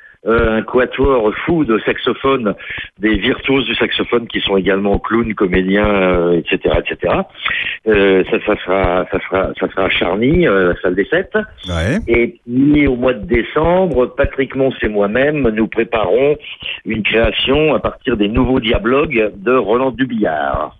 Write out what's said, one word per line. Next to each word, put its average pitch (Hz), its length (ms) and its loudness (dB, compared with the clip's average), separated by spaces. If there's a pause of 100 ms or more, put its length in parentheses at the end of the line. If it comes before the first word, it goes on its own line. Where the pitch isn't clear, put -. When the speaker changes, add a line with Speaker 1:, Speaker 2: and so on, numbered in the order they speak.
(280)
Speaker 1:
euh, 113 300 2
un 104 60 -2
quatuor 123 680 2 (140)
fou 165 200 2
de 113 200 2
saxophones, 123 720 -2 (440)
des 107 160 2
virtuoses 131 500 0
du 113 100 -4
saxophone 117 520 -2
qui 101 140 -6
sont 98 160 0
également 98 420 0
clowns, 113 360 -2
comédiens, 98 520 0
euh, 92 460 2
et 82 160 0
cetera, 85 300 0
et - 100 -2
cetera. 123 380 -2 (600)
Euh, 98 440 4
ça, 110 140 0
ça 104 100 0 (100)
sera, 90 460 0
ça 95 80 -2 (100)
sera, 92 200 0 (100)
ça 92 120 -2
sera 95 140 -2
à 90 40 0
Charny, 123 580 2
euh, 92 260 2
la - 80 -10
salle 95 140 0
des 196 100 0
fêtes. 185 300 -2 (340)
Speaker 2:
Ouais. 90 380 0
Speaker 1:
Et 117 380 0
puis, 143 420 4
au 131 80 2
mois 127 180 2
de 104 120 -10
décembre, 147 840 2
Patrick - 480 -2
Mons 135 260 2
et 117 80 0
moi-même, 120 600 0
nous 107 180 0
préparons 113 680 0 (500)
une 110 180 -4
création 123 720 0
à 98 40 0
partir 117 380 -4
des 101 100 0
nouveaux 123 320 2
dialogues 110 760 0
de 107 180 0
Roland 123 360 2
Dubillard. 80 880 -2